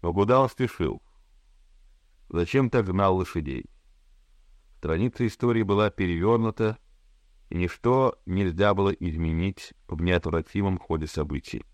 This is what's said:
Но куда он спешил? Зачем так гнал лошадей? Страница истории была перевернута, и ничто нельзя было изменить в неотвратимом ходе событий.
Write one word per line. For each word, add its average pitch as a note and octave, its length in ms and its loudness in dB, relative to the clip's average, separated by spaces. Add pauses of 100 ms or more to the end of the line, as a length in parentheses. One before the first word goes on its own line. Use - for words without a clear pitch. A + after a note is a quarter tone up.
Но E2+ 120 -2
куда G#2 260 4
он C3+ 80 4
спешил? A2+ 540 -4 (1300)
Зачем A#2 400 0
так A#2 160 2
гнал F#2+ 320 2
лошадей? D2 520 -6 (1080)
Страница G2+ 500 -2
истории A2+ 360 0
была G2+ 260 2
перевернута, A2 880 0 (720)
и - 80 -6
ничто A#2+ 680 0
нельзя F#2+ 480 2
было G2 180 2
изменить E2 840 -4 (160)
в D#2+ 120 -6
неотвратимом F2 760 0
ходе D#2+ 280 -4
событий. D2 680 -6